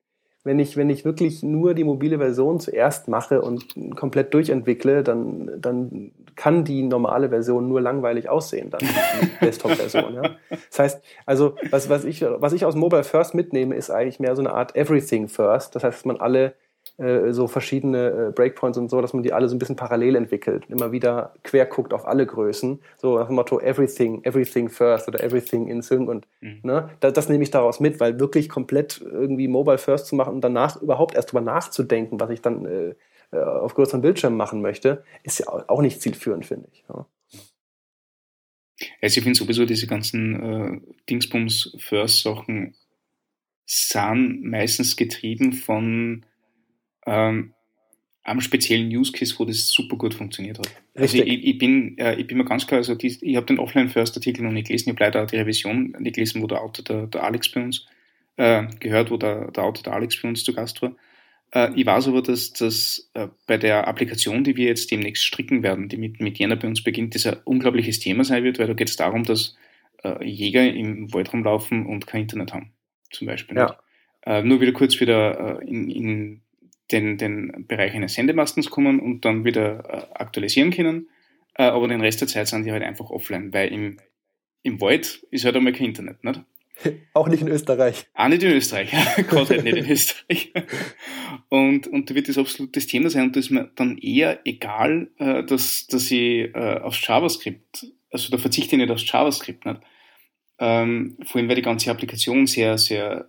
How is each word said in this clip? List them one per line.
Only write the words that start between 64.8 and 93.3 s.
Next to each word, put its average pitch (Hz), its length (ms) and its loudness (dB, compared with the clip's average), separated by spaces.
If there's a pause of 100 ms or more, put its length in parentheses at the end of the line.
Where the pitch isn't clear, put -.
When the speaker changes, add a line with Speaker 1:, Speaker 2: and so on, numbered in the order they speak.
Speaker 2:
demnächst 107 340 -2
stricken - 380 -2
werden, 95 260 -2
die - 80 -8
mit, 110 240 -8
mit 104 180 -4
Jänner 110 180 0
bei 113 120 -6
uns 110 160 -4
beginnt, 113 300 -2
das 110 120 -2
ein 107 180 0
unglaubliches 120 560 0
Thema 98 240 0
sein 127 200 2
wird, 127 140 0
weil 113 80 0
da 113 80 -2
geht's 110 220 -2
darum, 107 280 0
dass, 110 320 -2 (480)
äh, - 200 -6
Jäger 104 460 2
im 107 440 -4
Wald 92 180 -2
rumlaufen 110 540 0
und 101 200 -8
kein 107 160 -4
Internet 107 300 -8
haben, - 180 -12 (400)
zum - 160 -10
Beispiel, - 300 -8
Speaker 1:
Ja. 127 80 4
Speaker 2:
nicht? - 140 -2 (440)
Äh, 107 200 2
nur 123 180 6
wieder 127 120 6
kurz 131 280 4
wieder, 110 600 2
äh, - 40 -10
in, - 240 -6
in 107 500 -4 (520)
den, 107 260 0
den 104 500 -6
Bereich 104 260 0
eines 110 200 -4
Sendemastens 151 560 2
kommen 139 300 4
und 117 240 -4
dann 110 200 2
wieder, 107 440 0
äh, - 300 -10
aktualisieren 127 540 0
können. 165 360 -2 (460)
Äh, 131 100 2
aber 120 220 4
den 117 140 -2
Rest 113 200 0
der 135 80 0
Zeit 107 200 -2
sind 107 160 -4
die 110 80 -4
halt 107 100 -4
einfach - 280 -10
offline, 95 420 -8
weil 98 200 0
im, 104 260 -6 (680)
im 120 160 -4
Wald 123 500 0
ist 127 140 -4
halt 123 120 2
einmal 127 160 4
kein 127 160 -2
Internet, 98 360 -10
nicht? 123 160 -6 (420)
Speaker 1:
<laughs> - 300 -6
Auch 156 160 2
nicht 165 140 2
in 156 60 0
Österreich. 127 680 2
Speaker 2:
Auch 117 140 2
nicht 175 140 4
in 190 100 6
Österreich, 107 380 0
<laughs> - 260 2 (120)
gerade 143 220 4
halt 117 140 4
nicht 113 120 2
in - 100 -2
Speaker 1:
<laughs> 143 40 -2
Speaker 2:
Österreich. - 640 -2 (960)
Und, 139 380 4
und 139 240 -4
da 135 60 -6
wird 143 120 0
das 139 100 0
absolut 135 380 -4
das 135 120 -2
Thema 156 220 0
sein 139 140 2
und 127 120 0